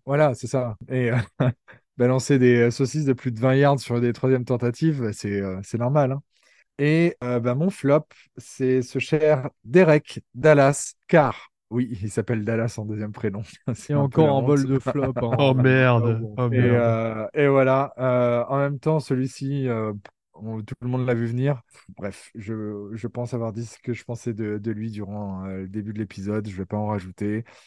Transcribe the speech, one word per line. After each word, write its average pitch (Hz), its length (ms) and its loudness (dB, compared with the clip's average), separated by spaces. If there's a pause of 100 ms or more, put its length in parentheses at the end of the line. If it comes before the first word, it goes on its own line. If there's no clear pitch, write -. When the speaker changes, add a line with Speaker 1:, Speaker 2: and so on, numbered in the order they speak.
Speaker 1:
Voilà, 143 300 2
c'est 120 120 -10
ça. 120 300 -4 (120)
Et, 127 220 0
euh, 123 60 0 (220)
<laughs> 127 120 2 (460)
balancer 127 420 2
des, 123 180 6
euh, 120 140 4
saucisses 143 340 -2
de 135 80 2
plus 123 180 -4
de 110 80 -10
vingt 131 160 2
yards 139 240 4
sur 120 200 -4
des 120 140 0
troisièmes 131 320 0
tentatives, 120 680 -2
c'est, 101 280 -4
euh, 95 220 -6
c'est 110 160 -8
normal, 135 320 0
hein. 139 100 -6 (580)
Et, 160 440 2
euh, 123 160 -2
bah, 123 160 0
mon 165 140 0
flop, 147 360 2 (320)
c'est 127 440 -2
ce 127 180 -8
cher 147 500 2 (140)
Derek 151 580 4 (120)
Dallas 143 600 4 (140)
Carr. 147 420 4 (200)
Oui, 117 340 -4
il 107 80 -8
s'appelle 110 340 -2
Dallas 113 320 -2
en 107 80 -8
deuxième 104 260 -8
prénom. 101 320 -6
<laughs> - 300 -8
C'est - 200 -6
Speaker 2:
Et - 20 2
Speaker 1:
un 143 140 2
peu 160 120 2
Speaker 2:
encore 151 60 6
Speaker 1:
la 139 60 2
Speaker 2:
un 135 140 2
bol 147 120 4
Speaker 1:
honte. 135 80 -2
Speaker 2:
de 135 120 0
flop, 131 360 -2
hein. 120 200 0
Speaker 3:
<laughs> 127 40 2
Oh 139 160 6
merde. 127 520 4
Speaker 2:
Ah 113 120 0
bon. 110 180 -8
Speaker 3:
Oh 123 140 0
Speaker 1:
Et, 123 80 2
Speaker 3:
merde. 123 160 4
Speaker 1:
euh, 113 580 0
et 147 140 2
voilà. 135 500 2
Euh, 123 500 2
en 135 100 -2
même 143 220 -2
temps, 156 200 0
celui-ci, 135 680 -4
euh, 110 240 -2 (440)
on, 110 260 -10
tout 107 200 -14
le 123 60 -8
monde 127 180 -2
l'a 123 80 0
vu 117 140 -2
venir. 127 340 -2 (360)
Bref, - 360 -12
je, 104 580 -10
je 113 160 -10
pense 120 280 -8
avoir 113 180 -6
dit 117 120 -8
ce - 120 -18
que - 160 -8
je 113 100 -12
pensais 120 300 -8
de, 104 240 -6
de 107 140 -6
lui 107 180 -8
durant, 101 560 -10
euh, 95 160 -8
le 95 60 -10
début 104 260 -8
de 107 60 -8
l'épisode. 104 480 -6
Je 98 80 -10
vais 92 100 -8
pas 104 120 -6
en 104 100 -4
rajouter. 104 560 -6 (240)